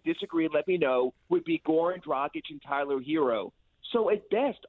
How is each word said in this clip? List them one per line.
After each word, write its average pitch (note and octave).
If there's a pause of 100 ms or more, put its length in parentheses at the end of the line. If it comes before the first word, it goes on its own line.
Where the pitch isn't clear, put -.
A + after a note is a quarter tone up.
disagree, E3
let D3+
me F3+
know, B2+ (160)
would F3
be E3
Goran E3+
Dragic D3+
and D3
Tyler C#3
Herro. B2+ (400)
So A3
at G#3
best, A#3+